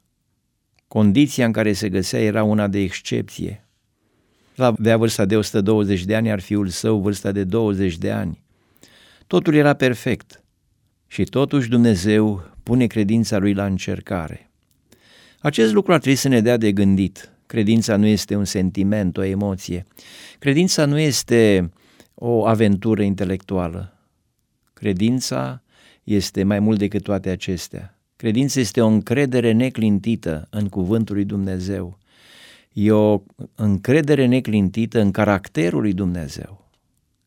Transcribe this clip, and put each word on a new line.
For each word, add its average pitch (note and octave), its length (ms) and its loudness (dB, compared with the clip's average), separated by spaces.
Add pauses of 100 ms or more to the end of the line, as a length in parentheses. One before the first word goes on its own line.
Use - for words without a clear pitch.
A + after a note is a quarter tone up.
(880)
Condiția A#2+ 580 2
în A2+ 60 0
care G#2+ 200 0
se G2+ 160 -4
găsea F#2+ 320 -2
era G#2+ 220 0
una G#2+ 260 0
de G2+ 100 -2
excepție. G2+ 880 -6 (920)
El B2+ 80 -2
avea A2+ 320 2
vârsta A2+ 280 0
de G2 120 2
o G#2+ 60 2
sută G#2+ 180 -4
douăzeci G2+ 440 0
de G#2 100 -2
ani, A2+ 120 0
iar G#2 140 -2
fiul G#2 280 -4
său G#2+ 300 -2
vârsta G2 340 -2
de G2 120 -2
douăzeci G2 540 -2
de G2+ 120 -6
ani. G2+ 320 -6 (840)
Totul F3 280 0
era D3 200 4
perfect - 680 -4 (640)
și - 180 -4
totuși C3+ 440 0
Dumnezeu G#2+ 840 2 (120)
pune B2 240 2
credința G#2+ 520 0
lui G2+ 160 0
la G2 100 -2
încercare. F#2 880 -6 (920)
Acest A3 300 2
lucru G3 200 2
ar D#3+ 60 6
trebui C#3 200 2
să C#3 100 0
ne B2 120 4
dea A#2+ 160 4
de A2 160 2
gândit. G2 600 0 (140)
Credința A2+ 500 0
nu G#2 100 4
este G2+ 300 0
un G2+ 80 -2
sentiment, F#2+ 720 -2
o G2 80 -2
emoție. F#2+ 600 -4 (540)
Credința D#3+ 460 2
nu C#3+ 140 0
este A2 720 2 (440)
o A#2 320 0
aventură G#2+ 560 2
intelectuală. F#2 960 -4 (720)
Credința B2+ 920 -2 (420)
este G2 380 -2
mai G2+ 160 2
mult G#2+ 200 2
decât G2 240 -2
toate F#2+ 280 -4
acestea. F2+ 680 -10 (180)
Credința B2+ 440 0
este A#2+ 200 0
o A2+ 60 4
încredere A#2 680 2
neclintită G#2+ 960 -2
în G#2 180 -4
cuvântul G2+ 460 -2
lui G2+ 100 0
Dumnezeu. F#2+ 760 -6 (760)
E G#2+ 200 2
o G#2+ 300 4 (320)
încredere C3 720 2
neclintită A2+ 720 0
în G2+ 100 4
caracterul G#2+ 720 0
lui G#2+ 120 0
Dumnezeu. F2+ 800 -8 (560)